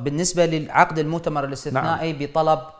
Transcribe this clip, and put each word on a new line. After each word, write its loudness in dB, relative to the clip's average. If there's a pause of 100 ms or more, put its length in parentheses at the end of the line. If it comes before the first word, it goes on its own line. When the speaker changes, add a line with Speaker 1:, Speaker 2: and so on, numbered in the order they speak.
Speaker 1:
بالنسبة 0
للعقد 2
المؤتمر -2
الاستثنائي -2
Speaker 2:
نعم. -6
Speaker 1:
بطلب 2 (220)